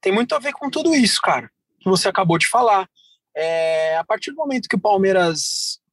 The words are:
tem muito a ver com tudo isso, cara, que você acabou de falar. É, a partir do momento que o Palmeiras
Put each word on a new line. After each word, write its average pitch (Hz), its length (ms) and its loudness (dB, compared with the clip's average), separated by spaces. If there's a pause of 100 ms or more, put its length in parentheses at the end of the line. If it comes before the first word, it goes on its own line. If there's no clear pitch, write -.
tem 190 120 0
muito 240 220 0
a 285 40 0
ver 277 140 -6
com 285 160 -8
tudo 320 240 0
isso, 247 260 2
cara, 131 300 -2 (300)
que - 100 -2
você 190 180 2
acabou 185 300 2
de 160 100 0
falar. 214 400 2 (480)
É, 160 600 0
a 165 60 -2
partir 214 260 -4
do 285 80 -16
momento 277 320 -4
que - 60 -2
o 196 40 0
Palmeiras 190 1000 0 (140)